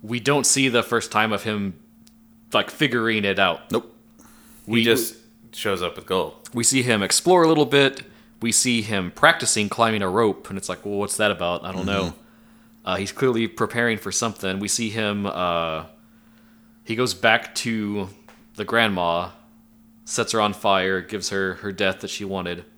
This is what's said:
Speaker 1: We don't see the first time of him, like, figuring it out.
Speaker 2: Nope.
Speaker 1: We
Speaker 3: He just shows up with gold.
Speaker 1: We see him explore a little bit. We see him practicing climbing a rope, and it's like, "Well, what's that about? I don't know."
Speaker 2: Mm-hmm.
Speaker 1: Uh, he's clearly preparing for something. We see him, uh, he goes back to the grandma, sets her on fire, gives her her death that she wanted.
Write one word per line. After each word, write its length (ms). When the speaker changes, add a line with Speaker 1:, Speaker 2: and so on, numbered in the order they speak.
Speaker 1:
We 180
don't 260
see 220
the 140
first 300
time 200
of 120
him, 300
like, 180
figuring 540
it 140
out. 320
Speaker 2:
Nope. 240
Speaker 1:
We 140
Speaker 3:
He 40
just 320
shows 300
up 140
with 100
gold. 480
Speaker 1:
We 100
see 180
him 200
explore 400
a 60
little 180
bit. 360
We 120
see 300
him 320
practicing 540
climbing 340
a 60
rope, 400
and 100
it's 100
like, 160
"Well, 120
what's 200
that 140
about? 340
I 80
don't 140
know." 200
Speaker 2:
Mm-hmm. 120
Speaker 1:
Uh, 120
he's 160
clearly 340
preparing 520
for 120
something. 480
We 80
see 240
him, 360
uh, 580
he 140
goes 180
back 420
to 520
the 80
grandma, 640
sets 280
her 80
on 120
fire, 480
gives 280
her 260
her 160
death 300
that 100
she 140
wanted. 400